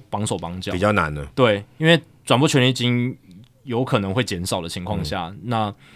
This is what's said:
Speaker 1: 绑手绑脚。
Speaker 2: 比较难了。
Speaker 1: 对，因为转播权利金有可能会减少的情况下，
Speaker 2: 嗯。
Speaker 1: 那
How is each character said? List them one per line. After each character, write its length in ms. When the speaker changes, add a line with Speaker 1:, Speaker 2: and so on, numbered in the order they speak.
Speaker 1:
绑 180
手 120
绑 220
脚。 120
Speaker 2:
比 60
较 140
难 220
了。 100
Speaker 1:
对， 280
因 100
为 140
转 140
播 100
权 140
利 100
金 440
有 180
可 140
能 160
会 100
减 220
少 160
的 60
情 160
况 200
下， 220
Speaker 2:
嗯。 180
Speaker 1:
那 300